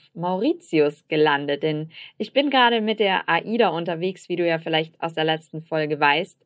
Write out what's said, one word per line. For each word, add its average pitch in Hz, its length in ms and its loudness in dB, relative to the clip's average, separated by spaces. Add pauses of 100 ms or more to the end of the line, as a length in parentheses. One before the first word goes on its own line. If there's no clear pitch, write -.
(160)
Mauritius 175 920 -2
gelandet, 143 540 0
denn 156 300 -4 (260)
ich - 160 -8
bin 285 160 2
gerade 240 320 4
mit 214 180 -2
der 190 300 0
aida 208 380 2
unterwegs, 170 600 -4
wie 180 60 -4
du 175 120 0
ja 165 100 2
vielleicht 160 420 -4
aus 165 140 -6
der 156 120 -2
letzten 160 360 -4
Folge 151 380 -4
weißt. 147 460 0